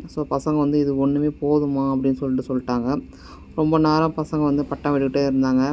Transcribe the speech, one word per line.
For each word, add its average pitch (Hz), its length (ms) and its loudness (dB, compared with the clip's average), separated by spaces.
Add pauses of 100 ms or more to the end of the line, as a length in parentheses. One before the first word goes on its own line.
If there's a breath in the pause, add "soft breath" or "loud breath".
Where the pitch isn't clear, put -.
So, - 200 -8
பசங்க 151 320 -2
வந்து, 147 220 2
"இது 143 180 0
ஒண்ணுமே 143 400 0
போதுமா?" 143 500 0
அப்படின்னு 135 320 0
சொல்லிட்டு 131 280 -2
சொல்லிட்டாங்க. 123 400 -2 (680 loud breath)
ரொம்ப 156 220 2
நேரம் 156 380 2
பசங்க 151 280 -2
வந்து 143 200 0
பட்டம் 143 300 -2
விட்டுக்கிட்டே 139 300 0
இருந்தாங்க. 131 380 2 (100)